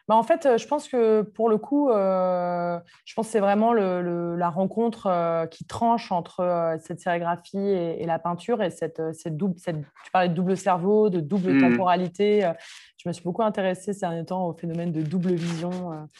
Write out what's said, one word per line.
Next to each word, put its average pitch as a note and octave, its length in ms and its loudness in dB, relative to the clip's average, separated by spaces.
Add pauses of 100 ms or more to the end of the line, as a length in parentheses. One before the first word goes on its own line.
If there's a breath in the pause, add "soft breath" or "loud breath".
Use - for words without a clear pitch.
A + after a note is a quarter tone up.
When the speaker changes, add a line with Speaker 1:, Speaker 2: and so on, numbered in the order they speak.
Speaker 1:
Bah, G#3+ 60 4
en A3 80 6
fait, E4 240 2
euh, A#3+ 100 6
je A3+ 100 -2
pense D4 220 -4
que A3 320 4
pour A3 300 0
le G#3+ 80 4
coup, C#4+ 320 0
euh, F3+ 880 0 (240 soft breath)
je - 100 -18
pense A3 120 -4
que - 60 -14
c'est A3 80 2
vraiment G#3 340 4
le, F#3 260 2
le, F3 360 -4
la F3 120 0
rencontre, G3 600 -2
euh, E3+ 380 0
qui - 200 -14
tranche A#3 440 0
entre, F3 300 -4
euh, E3+ 380 0
cette D#3+ 220 -12
sérigraphie E3+ 580 -4
et, F#3 440 -2
et E3+ 40 -4
la E3 120 0
peinture F3+ 440 -2
et F3 80 0
cette, D#3+ 280 -8
euh, D#3+ 140 -4
cette D#3 240 -8
double, F3+ 220 -2
cette, E3 180 -6 (280 loud breath)
tu - 60 -20
parlais F3+ 200 2
de E3 40 0
double F#3 220 0
cerveau, G3 540 2
de F3+ 100 0
double F3+ 320 0
Speaker 2:
Mhm. C4+ 200 6
Speaker 1:
temporalité. F#3 720 2
Euh, E3 80 0 (420 loud breath)
je - 120 -10
me F3 40 -2
suis - 100 -10
beaucoup F3+ 200 -4
intéressée F#3+ 500 -2
ces G3 80 -8
derniers E3 240 -4
temps F#3 220 -4
au D#3+ 80 -4
phénomène E3+ 360 -6
de D#3 120 -2
double F3 320 0
vision, E3+ 580 -6
euh, D#3 40 -10 (240 loud breath)